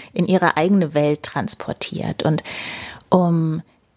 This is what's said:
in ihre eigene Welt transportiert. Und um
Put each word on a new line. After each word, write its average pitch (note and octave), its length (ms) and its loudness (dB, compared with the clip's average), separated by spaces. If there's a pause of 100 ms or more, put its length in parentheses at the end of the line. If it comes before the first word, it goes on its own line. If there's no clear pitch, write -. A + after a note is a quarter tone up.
(120)
in F3 140 0
ihre F3+ 320 2
eigene E3+ 360 2
Welt D3 300 2
transportiert. - 1000 -6
Und D#3 200 0 (640)
um E3+ 520 2 (360)